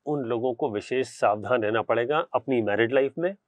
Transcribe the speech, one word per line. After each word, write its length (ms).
उन 140
लोगों 340
को 180
विशेष 360
सावधान 560
रहना 180
पड़ेगा 520
अपनी 280
मैरिड 320
लाइफ 240
में 180